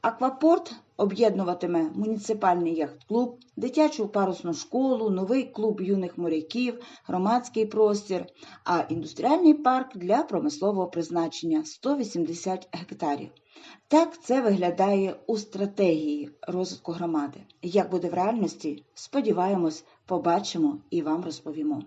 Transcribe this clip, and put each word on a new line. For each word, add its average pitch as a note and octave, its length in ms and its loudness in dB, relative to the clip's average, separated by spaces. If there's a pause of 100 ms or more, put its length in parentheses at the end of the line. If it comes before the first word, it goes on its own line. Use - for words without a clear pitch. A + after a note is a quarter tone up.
Аквапорт C4 720 2 (220)
об'єднуватиме F#3 960 0
муніципальний G3+ 800 0
яхт-клуб, G#3 640 -2 (180)
дитячу B3 520 0
парусну F#3 460 -2
школу, A#3+ 560 0
новий G3 340 2
клуб G#3 360 -2
юних F#3+ 380 0
моряків, F3 600 -2 (260)
громадський A3 640 0
простір, G#3 600 0 (380)
а F3 240 2
індустріальний C4+ 680 4
парк — C4 420 2
для F#3+ 260 2
промислового F#3 640 -2
призначення, E3 760 -2
сто C#4 320 -2
вісімдесят F3+ 760 -4
гектарів. D3+ 560 -6 (600)
Так E4 340 4
це C4 180 2
виглядає G3 760 2 (100)
у A3+ 120 0
стратегії E3 920 0 (180)
розвитку F3+ 440 -6
громади. D#3+ 480 -4 (220)
Як F3+ 280 0
буде F3 180 -2
в E3+ 60 -4
реальності, F3+ 680 -2 (100)
сподіваємось, F#3 880 0 (220)
побачимо E3+ 720 0 (120)
і E3+ 120 -2
вам D#3 220 -2
розповімо. D3+ 640 -6